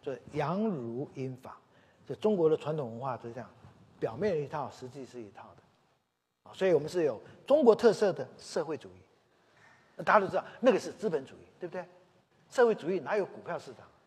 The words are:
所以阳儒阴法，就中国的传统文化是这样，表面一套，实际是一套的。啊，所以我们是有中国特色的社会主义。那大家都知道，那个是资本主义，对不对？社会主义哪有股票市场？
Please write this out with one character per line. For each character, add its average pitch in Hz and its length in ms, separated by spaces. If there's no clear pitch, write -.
所 139 100
以 127 60
阳 151 320
儒 131 500
阴 131 280
法， - 140
就 135 100
中 214 200
国 160 140
的 156 60
传 156 200
统 131 140
文 117 100
化 131 220
是 117 100
这 120 80
样， 107 80
表 117 160
面 165 280
一 139 40
套， 139 240
实 - 180
际 127 180
是 123 140
一 104 100
套 - 140
的。 - 920
啊， - 20
所 190 140
以 180 80
我 143 40
们 147 100
是 170 160
有 117 140
中 294 180
国 220 100
特 226 180
色 185 200
的 143 240
社 - 280
会 151 120
主 101 120
义。 92 120
那 175 80
大 185 100
家 208 60
都 190 60
知 160 100
道， 156 80
那 247 120
个 175 60
是 233 120
资 - 180
本 143 160
主 - 120
义， - 100
对 175 100
不 165 40
对？ 180 120
社 240 160
会 220 80
主 156 160
义 190 100
哪 147 160
有 190 80
股 - 160
票 165 180
市 131 160
场？ - 120